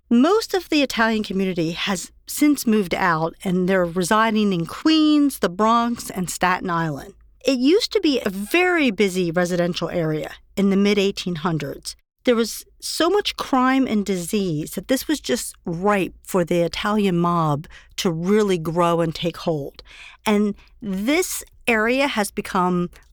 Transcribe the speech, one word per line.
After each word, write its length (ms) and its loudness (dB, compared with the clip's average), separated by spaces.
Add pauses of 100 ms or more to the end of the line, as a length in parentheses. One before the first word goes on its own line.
(100)
Most 440 4
of 140 -4
the 140 2
Italian 420 0
community 480 -2
has 400 -6 (160)
since 380 2
moved 280 2
out, 500 0
and 240 0
they're 160 4
residing 680 2
in 140 -2
Queens, 720 2
the 100 0
Bronx, 600 0
and 180 -4
Staten 420 0
Island. 440 -4 (300)
It 140 -2
used 340 2
to 80 0
be 200 0
a 80 -2
very 640 0
busy 400 0
residential 580 -2
area 440 -2 (240)
in 140 2
the 60 2
mid-eighteen 600 0
hundreds. 580 -6 (300)
There 100 4
was 300 -2 (160)
so 280 -2
much 280 0
crime 500 2
and 180 0
disease 680 -2
that 160 -8
this 180 0
was 140 -2
just 340 -4 (100)
ripe 500 0 (100)
for 200 0
the 180 2
Italian 560 0
mob 500 0 (300)
to 120 0
really 480 2
grow 420 0
and 140 -2
take 240 -6
hold. 460 -6 (400)
And 320 2 (260)
this 640 -2 (240)
area 400 2
has 240 -2
become 580 -2 (220)